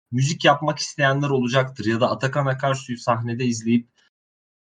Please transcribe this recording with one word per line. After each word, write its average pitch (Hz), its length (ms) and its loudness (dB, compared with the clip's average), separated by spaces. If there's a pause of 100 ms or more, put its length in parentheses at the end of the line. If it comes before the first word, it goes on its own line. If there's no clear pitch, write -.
(120)
müzik 135 340 0
yapmak 151 340 4
isteyenler 139 500 0
olacaktır 127 560 0
ya 113 160 2
da 123 100 2
Atakan 139 340 -2
Akarsu'yu 131 520 -2
sahnede 120 480 -2
izleyip 117 420 0 (800)